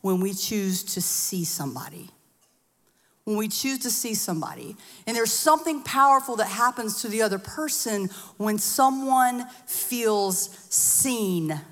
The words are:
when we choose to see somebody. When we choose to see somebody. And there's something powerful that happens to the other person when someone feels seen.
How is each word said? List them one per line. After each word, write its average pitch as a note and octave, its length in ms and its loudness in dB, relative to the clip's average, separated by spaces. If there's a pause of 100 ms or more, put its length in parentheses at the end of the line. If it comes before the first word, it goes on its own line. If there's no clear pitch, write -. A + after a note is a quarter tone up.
when F#3+ 180 2
we F#3+ 160 0
choose F#3+ 480 -2
to - 180 -6
see - 440 -2
somebody. - 640 -8 (1120)
When G#3+ 120 -2
we G#3+ 100 -2
choose C4 340 -2
to A#3+ 100 -4
see A3 240 -2
somebody. D#3+ 640 -6 (300)
And A3+ 100 -4
there's A3+ 160 0
something D#4 500 2
powerful C4+ 540 4
that G#3+ 120 2
happens A3 540 0
to A#3 60 -6
the A3 140 0
other G3 160 2
person G#3 720 -4 (280)
when G#3+ 200 0
someone C4 880 2 (200)
feels G#3 840 0 (200)
seen. F3+ 920 2 (120)